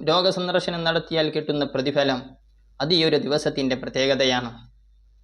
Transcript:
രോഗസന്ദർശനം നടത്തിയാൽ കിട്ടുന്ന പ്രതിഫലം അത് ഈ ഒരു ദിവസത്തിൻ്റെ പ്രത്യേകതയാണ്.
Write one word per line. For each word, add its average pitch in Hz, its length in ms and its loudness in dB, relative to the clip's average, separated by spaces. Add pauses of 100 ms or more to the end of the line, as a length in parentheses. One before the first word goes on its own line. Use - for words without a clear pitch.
രോഗസന്ദർശനം 180 800 0
നടത്തിയാൽ 165 460 0
കിട്ടുന്ന 151 360 -2
പ്രതിഫലം 135 540 0 (600)
അത് 147 140 -2
ഈ 175 100 4
ഒരു 151 140 4
ദിവസത്തിൻ്റെ 135 580 0
പ്രത്യേകതയാണ്. 127 760 0 (720)